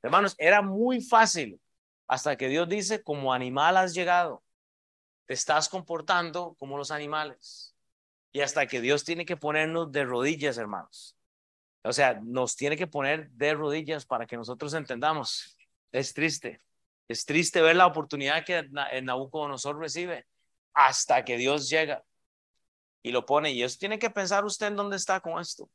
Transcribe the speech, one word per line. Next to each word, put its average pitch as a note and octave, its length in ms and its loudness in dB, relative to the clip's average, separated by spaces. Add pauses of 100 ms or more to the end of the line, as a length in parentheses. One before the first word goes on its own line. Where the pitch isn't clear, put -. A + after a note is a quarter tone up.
Hermanos, F#3 340 4
era G3 260 6
muy A3+ 380 0
fácil F#3+ 600 4 (480)
hasta C3+ 260 0
que C3 140 -4
Dios E3 200 0
dice, G#3 360 -4
"Como C#3 280 -2
animal C3 440 2
has F#3 180 2
llegado, F3 480 0 (840)
te C3 80 -6
estás D#3 340 0
comportando E3+ 920 -4
como C#3 180 -10
los C#3+ 140 -8
animales". D3+ 800 -8 (640)
Y C#3 80 -4
hasta C#3 260 0
que B2 140 -4
Dios C#3 240 0
tiene E3+ 200 -6
que E3+ 120 -6
ponernos D#3 540 -2
de C#3 140 0
rodillas, C3+ 540 -2
hermanos. - 580 -10 (680)
O A#2+ 100 -2
sea, B2+ 300 2
nos B2 340 -2
tiene C#3+ 200 -2
que F3 120 -4
poner D3 420 -2
de C#3+ 240 0
rodillas D3+ 520 -4
para A#2 200 -4
que B2 100 -10
nosotros A#2+ 380 -8
entendamos. C#3+ 840 -4 (340)
Es C3+ 240 -4
triste. C#3+ 460 -4 (500)
Es A#2 140 -6
triste D#3+ 360 2
ver E3 140 8
la F3+ 140 8
oportunidad D3 560 -2
que E3 260 -4
Na-, C#3 220 -6
eh, C3 100 -4
Nabucodonosor C3+ 720 -6
recibe E3 520 -8 (440)
hasta C3+ 520 6
que B2 120 -2
Dios C3+ 320 0
llega D3+ 360 0 (1000)
y A#2 80 -6
lo B2 160 0
pone. D3+ 240 2
Y A#2+ 140 0
eso B2+ 160 -4
tiene G#3 180 -4
que A3+ 120 0
pensar G3+ 340 0
usted G#3 240 -4
en G#3 80 -4
dónde G3+ 180 -2
está F#3+ 240 0
con E3 220 -6
esto. - 340 -12